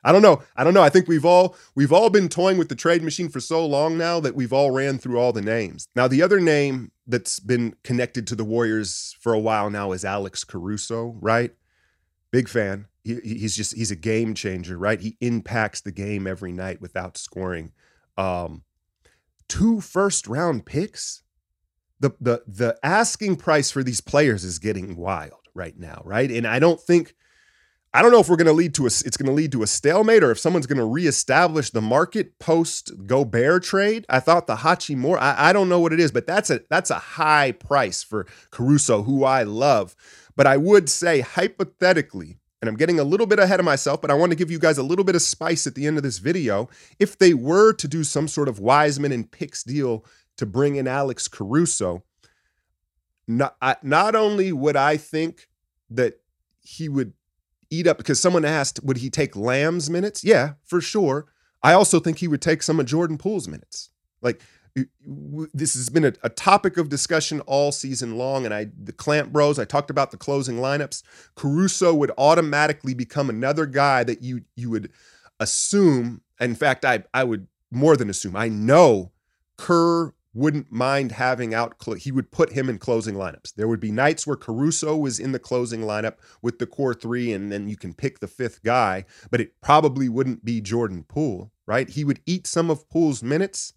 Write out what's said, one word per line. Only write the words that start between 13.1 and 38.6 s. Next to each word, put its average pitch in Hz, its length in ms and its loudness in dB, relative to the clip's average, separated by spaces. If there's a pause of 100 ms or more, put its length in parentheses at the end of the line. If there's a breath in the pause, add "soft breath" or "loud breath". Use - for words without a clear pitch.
he, 110 160 -10
he's 107 160 -6
just, - 200 -8
he's 113 140 -6
a 101 60 -6
game 110 400 -2
changer, 92 420 -8
right? 98 240 -2
He 107 200 -10
impacts 117 600 -4
the 101 100 -12
game 98 360 -8
every 95 240 -10
night 92 300 -10
without 90 360 -10
scoring. 90 540 -10 (440)
Um, 87 460 -6 (880)
two 220 320 0
first - 460 -2
round 135 400 -4
picks? - 560 -8 (800)
The, 131 180 2
the, 120 260 -2
the 113 380 -2
asking 190 540 0
price 151 340 0
for 139 100 -4
these 127 200 -4
players 131 420 2
is 87 160 -10
getting 95 380 -6
wild 85 560 -8
right 85 260 -14
now, 78 240 -18
right? 110 260 -2
And 117 160 -4
I 113 140 0
don't 165 200 4
think, 170 360 0 (800)
I 139 80 4
don't 233 100 8
know 240 80 10
if 165 80 4
we're 175 80 4
gonna 160 160 4
lead 160 240 2
to 143 80 -2
a, 123 40 2
it's 113 280 -4
gonna 135 160 -2
lead 147 220 0
to 113 100 -2
a 104 40 -2
stalemate 214 540 4
or 143 80 6
if 113 80 2
someone's 160 300 0
gonna 135 180 0
reestablish 151 840 0
the 113 120 -2
market 151 560 0
post - 540 -2 (160)
Gobert 131 560 2
trade. 214 460 -2
I 131 100 4
thought 165 260 4
the 113 120 -4
Hachimura, 151 640 0
I, 139 300 4
I 190 40 4
don't 196 160 2
know 175 100 4
what 165 140 2
it 165 80 2
is, 156 100 4
but - 160 -2
that's 190 220 -2
a, 127 100 0 (100)
that's 170 200 0
a 95 100 -4
high 151 540 0
price 127 500 -2
for 104 240 -8 (240 loud breath)
Caruso, 123 500 2